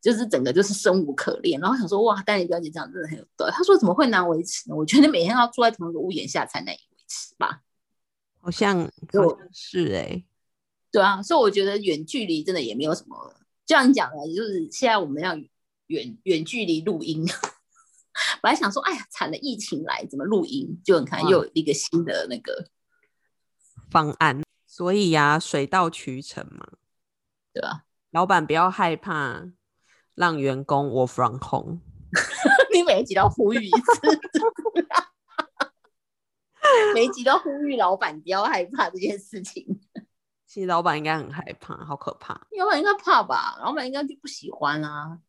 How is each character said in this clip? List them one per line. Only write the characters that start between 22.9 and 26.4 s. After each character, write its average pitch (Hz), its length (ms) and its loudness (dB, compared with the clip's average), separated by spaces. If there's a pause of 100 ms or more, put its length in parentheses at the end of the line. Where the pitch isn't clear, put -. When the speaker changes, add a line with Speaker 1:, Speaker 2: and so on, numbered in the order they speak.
Speaker 2:
方 151 220 2
案。 151 320 0 (240)
所 180 260 -4
以 196 200 2
啊， 147 260 4
水 143 260 -2
到 180 240 0
渠 135 320 -10
成 - 300 -14